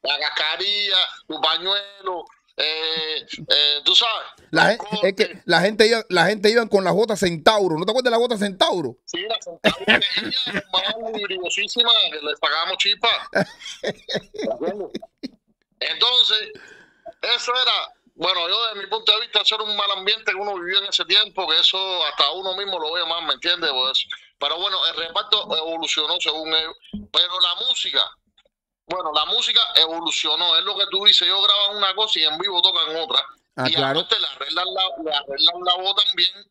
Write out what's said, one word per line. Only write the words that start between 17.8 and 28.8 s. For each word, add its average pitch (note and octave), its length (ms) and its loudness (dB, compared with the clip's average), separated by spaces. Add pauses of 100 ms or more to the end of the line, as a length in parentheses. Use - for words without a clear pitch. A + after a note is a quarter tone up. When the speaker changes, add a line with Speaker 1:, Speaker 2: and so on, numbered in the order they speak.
Speaker 1:
bueno, F3 340 0
yo A3 180 0
desde G#3 160 -6
mi F#3+ 40 -10
punto G#3+ 260 0
de A3 80 2
vista, A#3 200 0
eso G#3+ 160 2
era A3 80 -4
un G#3+ 120 -6
mal G3+ 160 0
ambiente G#3 400 -2
que F#3 60 -2
uno G#3 160 -4
vivió F#3 240 -2
en G3 80 0
ese F3+ 200 0
tiempo, F#3+ 420 0
que D#3+ 100 2
eso F#3 480 0
hasta C#3+ 260 0
uno F#3 240 -4
mismo G3 220 -6
lo D#3 140 -4
ve F3 140 -2
más, E3+ 180 -4
¿me D3 100 -2
entiendes? E3 380 -2
Pues, C3 320 -2 (340)
pero D3 200 -2
bueno, F#3+ 180 -4 (100)
el D#3+ 100 -4
reparto G3+ 600 -2
evolucionó D#3+ 640 -4
según D#3+ 340 -4
ellos. D#3+ 200 -2 (380)
Pero F3 280 -2
la F3 140 2 (120)
música, C3+ 420 -2 (760)